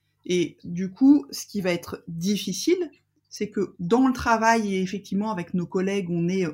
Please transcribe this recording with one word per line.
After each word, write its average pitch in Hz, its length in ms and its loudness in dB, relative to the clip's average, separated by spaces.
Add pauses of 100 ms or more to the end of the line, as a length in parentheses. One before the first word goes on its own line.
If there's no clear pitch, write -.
(280)
Et 175 360 -2
du 180 280 -6
coup, 277 400 6
ce - 160 -12
qui 208 140 -6
va 180 100 0
être - 360 -6
difficile, 202 840 -2 (360)
c'est 208 220 -8
que - 300 -4
dans 233 280 4
le 247 60 2
travail 226 640 2
et 190 80 0
effectivement 196 480 -4
avec 175 240 -6
nos 175 100 0
collègues, 190 460 -2
on 170 180 0
est, 185 240 0